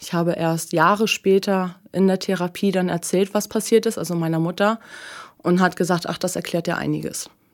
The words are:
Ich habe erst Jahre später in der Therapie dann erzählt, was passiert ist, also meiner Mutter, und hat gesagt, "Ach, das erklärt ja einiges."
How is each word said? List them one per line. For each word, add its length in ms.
Ich 140
habe 180
erst 400
Jahre 360
später 680
in 140
der 140
Therapie 500
dann 180
erzählt, 460
was 140
passiert 360
ist, 140
also 160
meiner 240
Mutter, 400
und 220
hat 160
gesagt, 320
"Ach, 100
das 180
erklärt 320
ja 80
einiges." 520